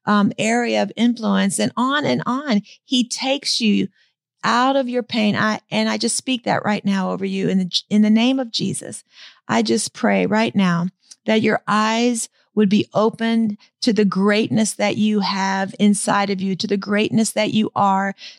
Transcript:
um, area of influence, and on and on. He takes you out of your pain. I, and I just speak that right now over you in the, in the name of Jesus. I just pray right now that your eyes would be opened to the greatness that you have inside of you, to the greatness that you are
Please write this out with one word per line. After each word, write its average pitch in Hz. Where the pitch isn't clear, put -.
um, 202
area 226
of 202
influence, 208
and 208
on 269
and 247
on. 254
He 247
takes 269
you 196
out 247
of 269
your 247
pain. 214
I, 214
and 220
I 220
just 226
speak 254
that -
right -
now 190
over 185
you 190
in 190
the, 185
in 214
the 214
name 240
of 233
Jesus. -
I 226
just 220
pray 196
right 220
now 180
that 220
your 220
eyes 226
would 208
be 202
opened 226
to 240
the 208
greatness 208
that 202
you 214
have 190
inside 202
of 190
you, 190
to 170
the 208
greatness 208
that 214
you 214
are 196